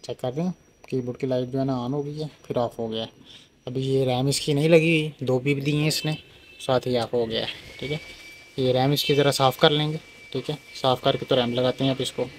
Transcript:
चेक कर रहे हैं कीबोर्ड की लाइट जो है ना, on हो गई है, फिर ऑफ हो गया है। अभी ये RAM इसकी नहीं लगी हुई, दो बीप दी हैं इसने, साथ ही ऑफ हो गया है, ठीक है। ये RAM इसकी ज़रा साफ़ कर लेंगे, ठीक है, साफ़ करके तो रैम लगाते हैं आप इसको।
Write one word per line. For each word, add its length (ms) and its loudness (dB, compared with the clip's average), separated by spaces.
चेक 160 -10
कर 140 -4
रहे 120 -4
हैं 100 -4
कीबोर्ड 340 -6
की 80 -4
लाइट 220 -2
जो 100 -4
है 60 0
ना, 140 -2
on 140 -4
हो 100 -2
गई 160 -8
है, 120 -8
फिर 160 -4
ऑफ 200 -2
हो 100 -4
गया 140 -4
है। 80 -10
अभी 180 -6
ये 220 2
RAM 220 2
इसकी 260 0
नहीं 140 2
लगी 220 8
हुई, 320 2
दो 180 2
बीप 200 0
दी 160 0
हैं 120 2
इसने, 280 -2
साथ 260 0
ही 120 0
ऑफ 160 -4
हो 120 2
गया 140 -2
है, 120 -6
ठीक 100 -6
है। 100 -6
ये 140 2
RAM 200 4
इसकी 220 2
ज़रा 180 4
साफ़ 280 2
कर 100 6
लेंगे, 300 -2
ठीक 180 -6
है, 80 -6
साफ़ 280 0
करके 240 -2
तो 100 2
रैम 160 0
लगाते 320 0
हैं 60 2
आप 100 -2
इसको। 260 -4